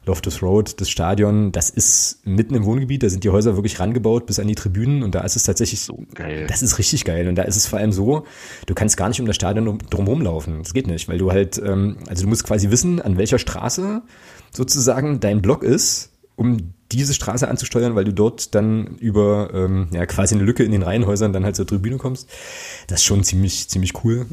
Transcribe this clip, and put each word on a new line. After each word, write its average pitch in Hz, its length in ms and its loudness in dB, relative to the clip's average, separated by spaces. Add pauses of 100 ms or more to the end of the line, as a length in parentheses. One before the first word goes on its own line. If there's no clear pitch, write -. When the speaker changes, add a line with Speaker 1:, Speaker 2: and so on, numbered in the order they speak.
Speaker 1:
Loftus - 380 -4
Road, 98 380 2
das 92 80 -4
Stadion, 104 640 2
das - 180 0
ist - 560 0
mitten 107 280 2
im 110 100 2
Wohngebiet, 131 360 0
da 117 80 4
sind 92 140 -2
die 104 60 2
Häuser 104 260 4
wirklich 101 240 -2
rangebaut 113 480 0
bis 95 100 -4
an 107 100 -2
die 104 60 0
Tribünen 113 480 0
und 95 140 -2
da 92 60 0
ist 95 140 -4
es - 100 0
tatsächlich - 340 0
Speaker 2:
So - 240 -12 (100)
geil. 78 340 -8
Speaker 1:
Das - 140 -2
ist 127 160 2
richtig - 280 0
geil 87 220 0
und 90 80 0
da 92 80 2
ist 95 120 -2
es 98 100 0
vor 107 140 -4
allem 107 140 2
so, 123 320 2 (420)
du 95 80 -2
kannst - 220 0
gar 95 100 0
nicht 117 140 -2
um 120 40 -2
das 104 120 0
Stadion 101 280 0
drum, 107 120 -2 (120)
drumherum 104 320 0
laufen. 80 400 -4
Das 80 140 -12
geht 131 120 0
nicht, 82 200 -4
weil 87 100 -4
du 92 140 2
halt, 95 340 0
ähm, 98 320 0 (100)
also 90 160 -4
du 98 60 2
musst 110 140 0
quasi 101 260 2
wissen, 175 320 2
an 90 160 0
welcher 113 220 2
Straße 202 640 -4 (480)
sozusagen 131 680 0
dein 104 200 2
Block 123 220 2
ist, - 480 0 (240)
um 110 380 0 (180)
diese 139 240 0
Straße 123 320 -2
anzusteuern, 120 480 0
weil 98 80 4
du 101 100 0
dort 107 400 0
dann 110 460 0
über, 104 560 2
ähm, 92 360 2
ja, 87 140 0
quasi 101 300 2
eine 98 80 4
Lücke 120 200 4
in 107 80 2
den 98 120 2
Reihenhäusern 101 500 2
dann 92 100 0
halt 101 120 0
zur - 100 -2
Tribüne 107 320 -2
kommst. 131 320 -8 (580)
Das 87 120 -2
ist - 60 4
schon 98 180 2
ziemlich, 92 460 0
ziemlich - 340 -2
cool. 117 300 0